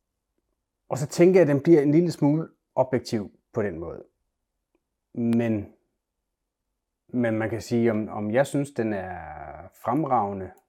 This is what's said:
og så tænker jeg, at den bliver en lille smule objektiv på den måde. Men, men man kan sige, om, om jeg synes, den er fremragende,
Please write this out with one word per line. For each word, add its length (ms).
og 80
så 100
tænker 320
jeg, 20
at 140
den 80
bliver 180
en 100
lille 200
smule 360
objektiv 560
på 80
den 180
måde. 240
Men, 600
men 300
man 120
kan 120
sige, 300
om, 180
om 220
jeg 160
synes, 240
den 220
er 260
fremragende, 680